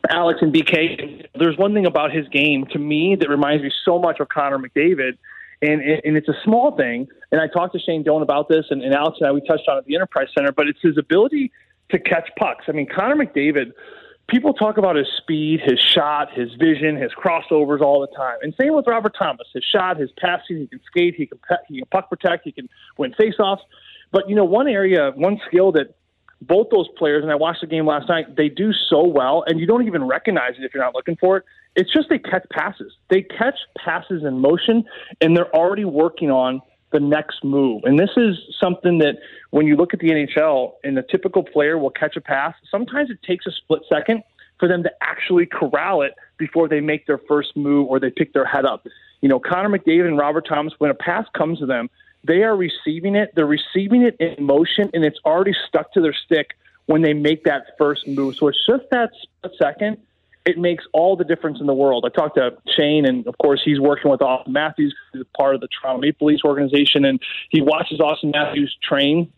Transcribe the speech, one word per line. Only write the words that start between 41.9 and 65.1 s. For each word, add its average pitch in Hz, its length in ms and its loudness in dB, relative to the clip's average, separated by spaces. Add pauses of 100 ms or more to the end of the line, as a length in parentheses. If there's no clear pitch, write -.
a 147 40 -10
pass, 147 320 -4 (160)
sometimes 247 400 -4
it 208 140 -12
takes 180 240 -6
a 175 40 -8
split - 300 -4 (100)
second 214 300 0 (380)
for 180 80 2
them 175 160 0
to - 80 -2 (100)
actually 170 460 0
corral 151 560 0
it 135 100 -4 (240)
before 160 300 0
they 147 140 0
make 151 260 -4
their 143 100 0
first 147 400 -2
move 143 300 2
or 131 120 2
they 127 120 -2
pick - 220 -4
their 135 120 2
head 135 200 -2
up. 117 200 -2 (360)
You 139 80 4
know, 131 100 4
Connor 190 360 0
McDavid 175 320 4
and 151 120 0
Robert 151 280 0
Thomas, 151 300 -2
when 147 140 2
a - 20 2
pass 202 320 -4 (100)
comes 165 240 0
to 147 60 -6
them, 123 240 -2 (360)
they 170 180 4
are 220 120 2
receiving 170 600 -2
it. 208 200 0
They're 160 100 2
receiving 196 580 2
it 233 160 2
in 160 260 -4
motion, 165 480 2
and 165 100 0
it's 151 220 -2
already 180 300 2 (120)
stuck - 260 -2
to 190 80 4
their 156 120 2
stick - 380 -2 (340)
when 160 160 2
they 156 120 4
make 151 320 0
that 139 320 -2
first 147 300 0
move. 139 280 -4
So 151 120 2
it's - 200 0
just 247 240 2
that 233 180 0 (120)
split - 360 -16
second. 208 400 -2 (480)
It 170 120 0
makes 175 340 -2
all 175 240 4
the 170 80 -2
difference 156 380 -4
in 147 60 -2
the 139 60 2
world. 131 320 2
I 120 120 -2
talked 151 180 -2
to 127 160 2 (260)
Shane, 147 280 2
and, 127 220 0
of 123 100 -10
course, 139 260 2
he's 147 160 0
working 143 320 2
with 131 100 2
Austin 131 300 -2
Matthews, 147 420 -2 (180)